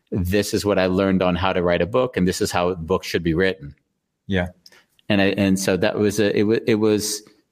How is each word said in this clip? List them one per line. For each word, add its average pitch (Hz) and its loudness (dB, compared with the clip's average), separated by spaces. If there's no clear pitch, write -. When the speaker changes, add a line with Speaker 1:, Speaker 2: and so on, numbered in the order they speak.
Speaker 1:
"This 98 -2
is 101 -2
what 98 0
I 92 2
learned 95 2
on 90 2
how 92 0
to 87 0
write 87 2
a 85 0
book, 123 -2
and 92 0
this 90 -2
is 101 -2
how 90 0
a 92 -4
book 85 -4
should 90 -4
be 82 0
written." 92 -2
Speaker 2:
Yeah. 90 -2
Speaker 1:
And 101 4
I, 95 4
and 95 2
so 95 0
that 101 0
was 104 0
a, 101 2
it 107 2
wa-, 113 0
it 113 2
was, 107 0